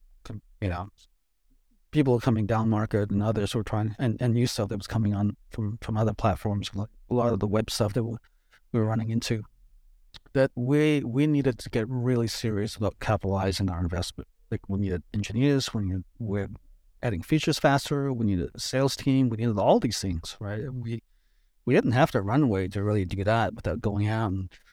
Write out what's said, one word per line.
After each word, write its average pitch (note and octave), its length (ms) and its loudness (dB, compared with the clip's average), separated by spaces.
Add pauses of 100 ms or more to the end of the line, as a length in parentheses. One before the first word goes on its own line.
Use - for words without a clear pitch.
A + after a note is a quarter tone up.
(240)
com-, G#2+ 180 -12 (180)
you G2+ 80 -2
know, F2+ 200 -6 (1040)
people C3 300 4
coming A2 260 2
down A2 220 2
market G#2+ 420 0
and G2+ 120 2
others G#2+ 320 0
were A2+ 80 0
trying, G#2+ 360 -2
and, A#2+ 220 0
and B2 140 2
new A#2+ 120 2
stuff G#2+ 220 -2
that A2 80 -6
was G2 100 -8
coming G#2 280 0
on G#2 220 0 (140)
from, A2 300 -4
from A2 160 -4
other G#2+ 160 2
platforms, G#2 640 -2
like G2+ 140 -6 (220)
a B2 40 0
lot A#2+ 180 2
of G2+ 80 0
the G#2 60 0
web G#2+ 240 0
stuff G#2 240 0
that A#2+ 100 0
we, A2+ 120 -6 (560)
we A#2+ 80 0
were G#2+ 60 2
running A2 220 -2
into, A2+ 340 -2 (920)
that C3+ 200 4
we, D3 500 4
we C3+ 220 2
needed C#3 320 2
to - 120 -12
get A2+ 180 -2
really B2 380 0
serious G#2+ 500 -4
about G#2 220 -2
capitalizing G2 720 0
our F2 100 -4
investment. E2+ 480 -4 (220)
Like, G#2+ 180 -4
we G2 120 -2
needed F#2 220 -2 (120)
engineers, B2 580 0
we G#2+ 120 -2
needed, F#2 200 -2 (140)
we're G2+ 300 -4 (540)
adding G#2+ 200 -4
features D#3 360 0
faster, C#3+ 540 0
we A#2 140 -2
needed F#2 280 0
a A#2+ 60 -14
sales C3+ 360 0
team, C3 340 2
we A2 80 -4
needed A2+ 200 0
all D3 220 6
these A2+ 180 -2
things, F2+ 420 -4
right? G#2+ 320 -8
We, A#2 300 -8 (640)
we B2+ 100 2
didn't C3+ 180 4
have C3+ 200 4
the A2+ 80 2
runway G2+ 480 2
to G2 140 -2
really G#2 220 2
do F#2+ 200 -4
that A2 300 2
without - 260 -4
going G2+ 280 0
out A2 240 0
and F#2 200 -6 (200)